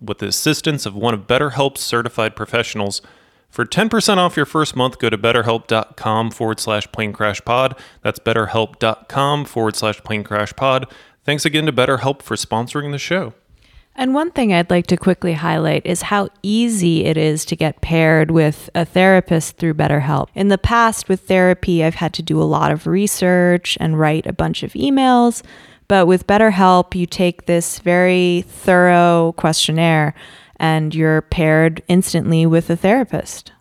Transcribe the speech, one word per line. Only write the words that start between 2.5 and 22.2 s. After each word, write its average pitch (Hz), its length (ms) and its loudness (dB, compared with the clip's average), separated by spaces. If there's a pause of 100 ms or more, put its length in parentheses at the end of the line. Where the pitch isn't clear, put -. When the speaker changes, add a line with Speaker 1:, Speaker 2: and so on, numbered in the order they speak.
Speaker 1:
For - 140 -6
ten 190 240 -2
percent 214 320 0
off 180 160 0
your 147 100 0
first 156 300 -4
month, 127 240 -2
go 120 100 0
to 110 80 -4
betterhelp 117 500 -2
dot 110 280 -4
com 113 340 -4
forward 110 300 -6
slash 107 320 -4
plane 107 220 -6
crash 104 320 -4
pod. 127 340 -2 (220)
That's - 180 -6
betterhelp 113 600 -2
dot 110 280 -4
com 143 380 -2
forward 110 320 -4
slash 107 260 -6
plane 104 220 -6
crash 104 320 -4
pod. 131 340 -2 (340)
Thanks 143 200 -4
again 151 220 -2
to 151 40 -2
BetterHelp 127 500 -2
for - 140 -6
sponsoring 127 560 -6
the 143 60 -8
show. 165 360 -6 (640)
Speaker 2:
And 262 180 -2
one 320 180 -2
thing 233 200 0
I'd 175 200 2
like 175 160 0
to 175 100 0
quickly 180 360 -2
highlight 160 520 -2
is 175 160 -4
how 202 260 -2 (140)
easy 208 640 0
it 156 100 0
is 156 300 -2
to - 100 -4
get 156 240 -4
paired 160 520 2
with 156 440 0
a 175 80 0
therapist 185 720 2
through 160 200 -2
BetterHelp. 147 600 -2
In 196 140 0
the 196 80 4
past, 226 500 0
with 185 140 -2
therapy, 180 600 2
I've 160 140 0
had 165 200 -4
to 170 80 -8